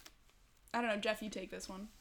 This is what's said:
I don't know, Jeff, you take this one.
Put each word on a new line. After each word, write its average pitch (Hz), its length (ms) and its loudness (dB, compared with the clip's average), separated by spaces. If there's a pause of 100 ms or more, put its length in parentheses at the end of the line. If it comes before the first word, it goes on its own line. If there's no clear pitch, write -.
(760)
I 240 80 4
don't 233 80 4
know, 208 80 2
Jeff, 214 240 2
you 214 80 -2
take 190 200 -4
this 185 200 -6
one. 196 180 -8 (120)